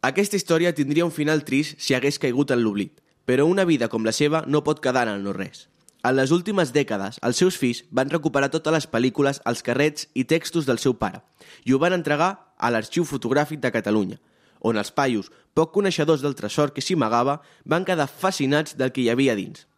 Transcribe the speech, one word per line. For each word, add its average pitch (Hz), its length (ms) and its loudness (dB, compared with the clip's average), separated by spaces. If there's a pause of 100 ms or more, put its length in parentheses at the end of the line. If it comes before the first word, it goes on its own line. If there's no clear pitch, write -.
Aquesta 202 320 0
història 175 400 0
tindria 151 320 0
un 160 60 -8
final 151 300 0
trist 143 360 -2
si - 160 0
hagués 135 240 -2
caigut 139 320 0
en 120 100 2
l'oblit, 104 380 -2 (240)
però 127 240 2
una 190 160 2
vida 135 240 2
com 110 160 -2
la 110 80 0
seva 151 340 0
no 147 180 2
pot 151 160 -2
quedar 127 280 2
en 101 80 -4
el 98 80 -8
no-res. 95 440 -8 (380)
En 127 100 2
les 135 140 2
últimes 175 420 0
dècades, 110 540 -2
els 123 100 0
seus 180 220 2
fills 120 320 -2
van 131 180 0
recuperar 143 440 0
totes 156 200 -2
les 160 160 0
pel·lícules, 139 560 0
els 120 220 -4
carrets 143 480 0
i 131 100 -2
textos 160 400 -2
del 123 140 0
seu 127 160 0
pare - 300 -6 (400)
i 127 100 4
ho 135 80 2
van 175 140 2
entregar 156 340 0 (260)
a 120 140 0
l'Arxiu 117 340 0
Fotogràfic 143 560 -2
de 127 140 -2
Catalunya, 107 460 0 (400)
on 110 180 0
els 101 160 -6
paios, 127 380 0 (220)
poc 160 200 2
coneixedors 160 480 2
del 143 160 -2
tresor 143 340 0
que - 120 -6
s'hi 185 100 0
amagava, 127 460 2 (240)
van 170 200 0
quedar 165 240 0
fascinats 151 720 -2
del 131 140 0
que 131 100 -2
hi 117 80 4
havia 127 240 2
dins. 101 320 -8 (120)